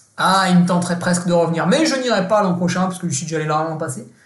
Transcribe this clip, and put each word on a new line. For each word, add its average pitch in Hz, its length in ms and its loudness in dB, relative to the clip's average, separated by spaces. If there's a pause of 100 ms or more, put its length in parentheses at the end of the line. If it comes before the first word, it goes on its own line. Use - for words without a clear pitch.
(180)
ah, 185 320 2
il 180 100 6
me 175 60 4
tenterait 175 320 -2
presque 175 280 -2
de 175 60 2
revenir. 160 340 2
Mais 285 200 2
je 269 100 0
n'irai 226 320 0
pas 214 140 4
l'an 180 120 0
prochain, 175 280 -2
parce 185 160 -2
que 175 100 -6
je 143 60 -4
suis 170 100 -6
déjà 160 120 -6
allé 156 100 -4
là 156 220 0
l'an 160 100 -6
passé. - 280 -8 (200)